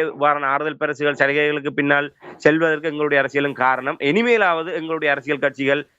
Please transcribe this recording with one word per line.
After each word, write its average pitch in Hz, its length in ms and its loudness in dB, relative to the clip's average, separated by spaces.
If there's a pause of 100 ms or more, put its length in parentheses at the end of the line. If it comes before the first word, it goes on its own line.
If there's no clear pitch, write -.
இவ்வாறான 147 420 0
ஆறுதல் 147 320 -2
பரிசுகள் 147 440 -2
சலுகைகளுக்கு 147 520 0
பின்னால் 143 360 0 (280)
செல்வதற்கு 160 540 2
எங்களுடைய 147 320 0
அரசியலும் 139 300 0
காரணம். 131 460 0
இனிமேலாவது 185 760 2
எங்களுடைய 160 400 -2
அரசியல் 139 320 -2
கட்சிகள் 139 380 0 (160)